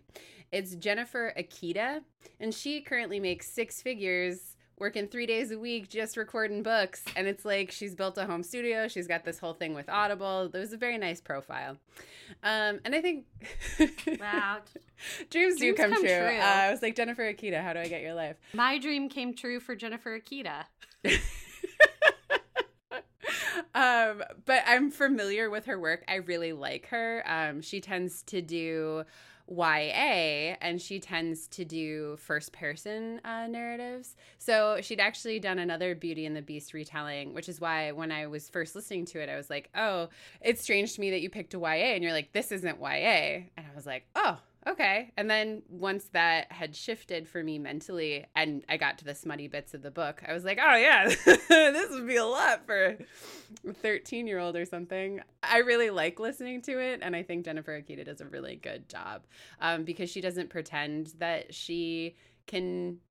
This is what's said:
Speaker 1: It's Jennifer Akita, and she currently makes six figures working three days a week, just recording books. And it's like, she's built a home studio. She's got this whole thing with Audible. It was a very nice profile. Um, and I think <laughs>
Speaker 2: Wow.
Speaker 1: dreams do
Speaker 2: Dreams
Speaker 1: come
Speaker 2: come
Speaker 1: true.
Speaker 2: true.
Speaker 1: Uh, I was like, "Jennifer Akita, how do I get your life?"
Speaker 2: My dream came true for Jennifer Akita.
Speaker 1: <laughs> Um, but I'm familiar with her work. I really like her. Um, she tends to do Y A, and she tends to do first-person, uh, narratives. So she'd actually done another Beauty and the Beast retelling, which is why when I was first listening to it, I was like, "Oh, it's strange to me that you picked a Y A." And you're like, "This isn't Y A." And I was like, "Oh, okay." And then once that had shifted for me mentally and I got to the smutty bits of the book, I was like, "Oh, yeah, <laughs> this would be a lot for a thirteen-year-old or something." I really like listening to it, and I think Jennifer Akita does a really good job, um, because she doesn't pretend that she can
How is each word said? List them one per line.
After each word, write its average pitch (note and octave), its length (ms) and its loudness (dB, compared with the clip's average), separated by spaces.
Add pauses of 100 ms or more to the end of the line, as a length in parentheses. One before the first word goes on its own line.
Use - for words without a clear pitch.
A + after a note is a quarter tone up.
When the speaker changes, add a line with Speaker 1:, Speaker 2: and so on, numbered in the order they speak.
(520)
Speaker 1:
It's F#3 240 -4
Jennifer A3+ 640 -2
Akita, G3+ 640 -4 (380)
and A3 140 -4
she C#4+ 280 -6
currently A3+ 380 -4
makes F3+ 300 -4
six - 320 -6
figures F#3 720 -2 (220)
working G3+ 300 -2
three A#3+ 180 -6
days A3+ 260 0
a A3 80 -8
week, A3+ 300 -6
just A3 280 -6
recording G#3+ 460 -2
books. G#3+ 380 0 (140)
And F#3+ 120 0
it's G3 180 -4
like, G3 260 0
she's G3+ 240 -8
built F#3+ 220 -4
a F#3+ 80 -4
home F3 180 -2
studio. A3+ 460 -2
She's F3+ 180 -6
got E3 160 -2
this E3 160 -8
whole E3 140 -6
thing D#3+ 200 -4
with D3 140 -8
Audible. G3 640 0
It F3+ 40 -4
was G#3 160 -6
a A3+ 40 -12
very A#3+ 200 -2
nice F3 240 -4
profile. C3+ 560 -8 (640)
Um, G#3+ 400 0
and B3 100 -2
I D#4 80 2
think E4 240 -2 (540)
<laughs> - 400 2
Speaker 2:
Wow. G#3 400 -2 (720)
Speaker 1:
dreams F4+ 260 4
do B3 180 4
Speaker 2:
Dreams - 40 2
Speaker 1:
come G3+ 160 6
Speaker 2:
come G#4+ 80 4
Speaker 1:
true. G3 80 4
Speaker 2:
true. F3+ 280 4
Speaker 1:
Uh, G#3 60 2
I G3 280 6
was C4 100 -2
like, A3+ 140 -2
"Jennifer A#3 360 0
Akita, G3 300 -2
how F3+ 120 -4
do E3+ 60 -4
I E3+ 80 -4
get E3 140 -6
your D#3+ 140 -8
life?" D#3+ 220 -6 (160)
Speaker 2:
My B3 260 2
dream C#4 280 -2
came B3 280 -6
true B3 240 -6
for A#3+ 160 -10
Jennifer A3+ 440 -10
Akita. F#3 460 -10 (380)
Speaker 1:
<laughs> - 160 4 (2500)
Um, A#3 500 4 (220)
but C4 220 4
I'm B3+ 220 6
familiar A3+ 600 2
with G#3+ 160 -6
her C4 120 -4
work. E3+ 300 0
I F#3+ 80 0
really E3+ 380 -2
like C#3 340 -6
her. A3+ 380 -2
Um, D#3 360 -2
she G3 200 -6
tends F3+ 420 -6
to F#3 180 -4
do D#3+ 640 -4 (440)
Y D#3 460 2
A, E3+ 680 2
and F3 200 -2
she G3 200 -8
tends E3 480 -6
to F3+ 160 -8
do D#3 520 -6
first-person, G#3 1080 -6
uh, A3+ 220 -6
narratives. A#3+ 680 -8 (220)
So G#3+ 440 4
she'd G#3 200 -2
actually A3 380 0
done F#3 200 -2
another F3 340 -2
Beauty D#3+ 320 -6
and D3+ 100 -4
the D3+ 60 -6
Beast D3 320 -12
retelling, D3 600 -8
which C#3 160 -10
is D#3 100 -10
why D#3 320 0
when D#3+ 220 -4
I D3+ 140 -4
was D3+ 220 -10
first D#3+ 260 -6
listening G3 320 -6
to E3 140 -10
it, C#3+ 80 -6
I C#3 60 -6
was C#3+ 140 -10
like, D3 260 -6
"Oh, F#3+ 320 0 (340)
it's A#3 200 2
strange G#3 320 2
to - 80 -6
me G3 100 0
that F#3 100 0
you F3+ 80 -4
picked F#3 240 -10
a F#3+ 60 -6
Y D#3+ 160 0
A." G#3+ 200 2
And F3 80 -2
you're E3+ 100 0
like, D3+ 180 -2
"This - 220 -2
isn't F3+ 260 -4
Y C#3 160 -2
A." E3 640 2
And D#3+ 120 -16
I C#3+ 60 -18
was D3 100 -14
like, C3 200 -8 (100)
"Oh, C#4 240 2 (280)
okay." A#3 500 0
And G#3 120 -2
then G#3+ 400 0
once F#3+ 440 -4
that E3 380 4
had D#3 240 -8
shifted F3 520 -6
for E3+ 160 -6
me D#3 160 -4
mentally D3 640 -4 (100)
and D3+ 340 0
I D#3 80 2
got C#3+ 220 0
to D#3+ 60 -16
the C#3+ 100 -8
smutty D3 320 -6
bits C#3+ 260 -10
of C#3+ 100 -12
the C#3+ 80 -10
book, D3+ 360 -4
I D#3 60 -2
was F3 120 -2
like, G3 160 0
"Oh, C#4+ 140 12
yeah, A3+ 320 10
<laughs> - 420 10
this D#4+ 420 10
would B3+ 160 -6
be B3+ 80 2
a A#3 100 6
lot B3+ 400 2
for G3 320 2 (680)
a G3+ 60 -8
thirteen-year-old G3+ 800 -2
or F3 100 -2
something." F#3 560 -6 (220)
I A#3 160 6
really A#3 320 4
like F3 280 0
listening B3 440 -6
to C4 160 -4
it, B3+ 240 -4
and F3 120 -4
I E3+ 60 -4
think F3 240 -6
Jennifer D#3 340 -8
Akita D3 260 -14
does D3 160 -14
a C#3+ 40 -14
really C3+ 300 -10
good - 340 -12
job, F2+ 360 -12 (360)
um, E3 220 0
because E3+ 260 -6
she F#3 120 -8
doesn't F3 280 -4
pretend D#3 720 -6
that E3+ 340 -2
she E3 640 -6 (320)
can F3+ 500 -4 (140)